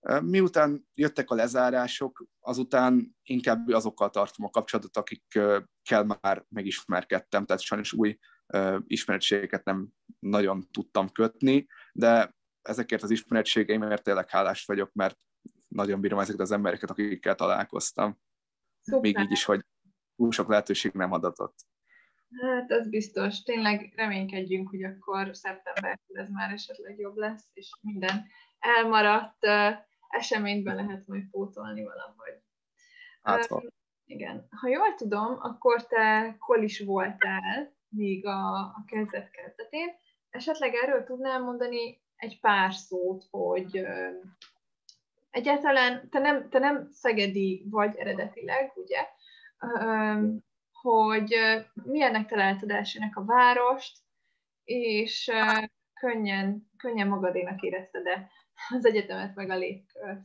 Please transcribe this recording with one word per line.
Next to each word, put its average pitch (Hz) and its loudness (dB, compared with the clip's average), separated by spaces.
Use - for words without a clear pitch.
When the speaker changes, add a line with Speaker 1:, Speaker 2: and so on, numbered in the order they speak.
Speaker 1:
Ö, 139 0
miután 170 2
jöttek 151 0
a - 2
lezárások, 123 0
azután 127 2
inkább 120 0
azokkal 107 2
tartom 104 -2
a 98 -8
kapcsolatot, - -2
akikkel 104 0
már 95 0
megismerkedtem, 95 -2
tehát 95 0
sajnos 104 -6
új, 107 0
ö, 95 0
ismerettségeket 98 -2
nem 95 -2
nagyon 98 0
tudtam - -2
kötni, 135 2
de 117 4
ezekért 110 -2
az 104 -2
ismerettségeimért 107 0
tényleg 95 0
hálás 98 2
vagyok, 98 -2
mert 95 -2
nagyon 101 -2
bírom 101 0
ezeket 98 -2
az 95 0
embereket, 101 -2
akikkel 98 -2
találkoztam. 98 -2
Speaker 2:
Szuper. 254 2
Speaker 1:
Még 214 2
így 202 2
is, - 2
hogy 101 2
túl 117 2
sok 104 0
lehetőség 104 2
nem 92 -2
adatott. 90 -4
Speaker 2:
Hát, 254 -2
az 226 0
biztos. 208 -4
Tényleg 214 -2
reménykedjünk, 190 -4
hogy 190 -8
akkor 190 -6
szeptembertől 190 -8
ez 196 -10
már 196 -6
esetleg 208 -14
jobb 202 -10
lesz, 214 -8
és - -20
minden 202 -4
elmaradt, 220 4
ö, 208 6
eseményt 208 -2
be 196 -4
lehet 196 -8
majd 196 -10
pótolni 107 -10
valahogy. - -16
Speaker 1:
Hát, 226 0
Speaker 2:
Ö, - -4
Speaker 1:
ha. - -4
Speaker 2:
igen. - -12
Ha 254 -6
jól 392 2
tudom, 220 -4
akkor 240 0
te 220 2
kolis 214 2
voltál 196 -2
még 196 -4
a, 190 -4
a 202 -10
kezdet-kezdetén. 214 -8
Esetleg 262 -2
erről 254 0
tudnál 262 -4
mondani 240 -6
egy - -14
pár 196 4
szót, 185 -4
hogy, 185 -2
ö, 185 -6
egyáltalán 269 2
te 294 0
nem, 277 2
te 262 2
nem 277 0
szegedi 196 0
vagy 208 0
eredetileg, 202 -4
ugye? 370 -6
Ö, 214 0
hogy, 220 2
ö, 220 4
milyennek 247 0
találtad 196 2
elsőnek 208 -4
a 196 -6
várost, 247 4
és, 226 -2
ö, 220 2
könnyen, 208 -2
könnyen 220 -2
magadénak 185 -2
érezted-e 185 -6
az 240 -4
egyetemet 196 2
meg 196 -8
a 185 -2
légkört? 190 -10